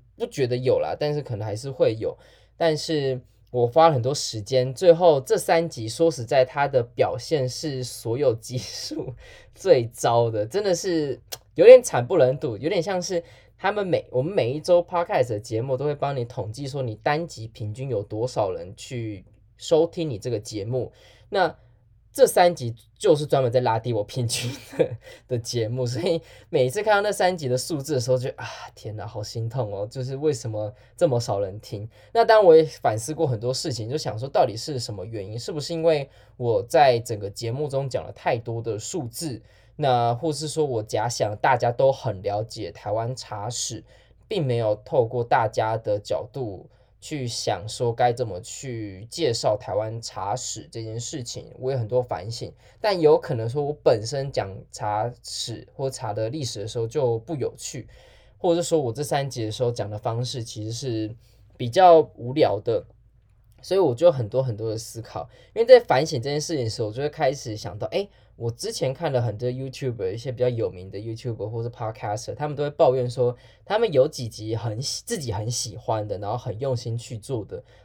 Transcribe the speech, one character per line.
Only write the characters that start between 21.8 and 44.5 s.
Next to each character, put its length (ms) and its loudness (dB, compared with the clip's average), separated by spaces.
这 120 8
三 280 4
集 200 -6
就 180 4
是 80 -4
专 180 2
门 80 0
在 100 4
拉 180 2
低 140 -4
我 120 -2
平 240 -4
均 220 -4
的， 200 -2
<laughs> 200 -20
的 100 -4
节 280 -4
目， 200 -4
所 160 -4
以 180 -2
每 180 2
次 140 -4
看 100 2
到 80 4
那 100 0
三 240 0
集 140 -6
的 80 2
数 220 -4
字 160 -4
的 60 0
时 100 -4
候 80 4
就， 180 -6
啊， 80 -14
天 220 -14
哪， 100 -10
好 160 -12
心 260 -8
痛 240 -6
哦， 140 -6
就 180 -10
是 120 -6
为 140 0
什 200 -6
么 240 -6
这 140 2
么 100 2
少 220 -2
人 200 -4
听？ 280 -12
那 100 4
当 160 8
然 80 6
我 80 12
也 100 10
反 340 -2
思 160 -6
过 120 0
很 140 -2
多 140 -2
事 180 -6
情， 160 -8
就 80 -4
想 220 -6
说 100 -8
到 160 4
底 100 -2
是 240 -8
什 140 -8
么 140 -10
原 200 -10
因？ 120 -10
是 120 -10
不 80 -8
是 140 -8
因 100 -4
为 280 2
我 260 0
在 360 6
整 200 -6
个 120 -10
节 200 -8
目 160 -4
中 220 -4
讲 160 -6
了 80 -14
太 240 -2
多 240 -6
的 180 -4
数 300 -8
字？ 320 -8
那 400 2
或 160 -2
是 160 -6
说 200 0
我 160 -2
假 260 -2
想 320 -2
大 160 4
家 160 0
都 180 4
很 300 -4
了 240 -4
解 260 -10
台 220 -8
湾 240 -4
茶 320 -10
史， 340 -8
并 180 -2
没 120 0